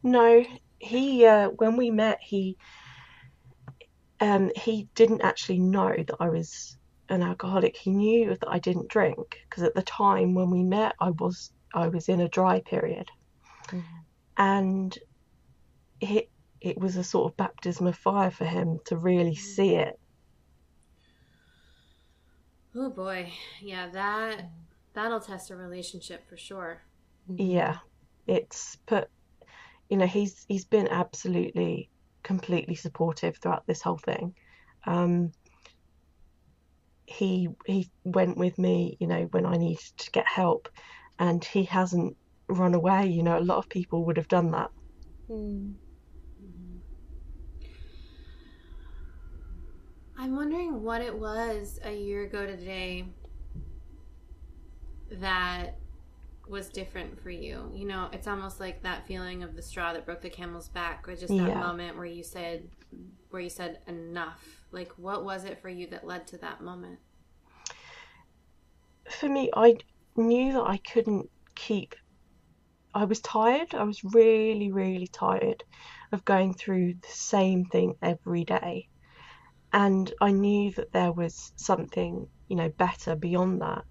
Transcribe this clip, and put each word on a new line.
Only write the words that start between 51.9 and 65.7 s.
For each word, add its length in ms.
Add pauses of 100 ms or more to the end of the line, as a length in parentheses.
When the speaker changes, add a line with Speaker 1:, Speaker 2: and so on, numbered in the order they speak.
Speaker 3:
year 320
ago 220
today 580 (2000)
that 640 (720)
was 220
different 520
for 80
you. 440
You 120
know, 260
it's 140
almost 340
like 220
that 240
feeling 360
of 120
the 80
straw 300
that 140
broke 160
the 80
camel's 380
back, 400
or 60
just 140
that 200
Speaker 1:
Yeah. 120
Speaker 3:
moment 360
where 100
you 160
said, 460 (600)
where 120
you 80
said, 360
"Enough." 840
Like, 260
what 260
was 200
it 160
for 80
you 200